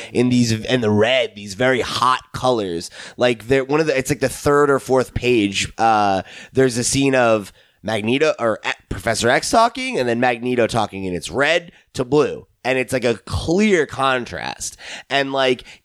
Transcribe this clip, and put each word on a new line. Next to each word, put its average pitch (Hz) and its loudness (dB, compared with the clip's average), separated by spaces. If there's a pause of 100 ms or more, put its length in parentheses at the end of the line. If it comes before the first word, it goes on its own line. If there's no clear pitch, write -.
(100)
in 123 2
these, 113 2
and 127 0
the 107 2
red, 113 2
these 104 -14
very 127 0
hot - 0
colors. 101 -2 (280)
Like, 117 0
there, 135 4
one 139 0
of 160 0
the, 135 0
it's 135 -2
like 135 -4
the 131 -2
third 143 2
or 135 2
fourth 127 0
page, 104 0
uh, 104 2 (320)
there's 127 2
a 120 -2
scene 135 0
of 113 2 (300)
Magneto 113 0
or, 110 -2
uh, 123 -4 (160)
Professor 113 -2
X 143 0
talking 233 0
and 127 0
then 117 0
Magneto 120 0
talking, 98 -4
and 90 -4
it's 80 -8
red 156 -2 (200)
to 135 -4
blue. 120 0 (180)
And 131 0
it's, 120 -6
like, 127 -2
a 120 2
clear 185 0
contrast. 127 -6 (320)
And, 139 -2
like, 131 0 (220)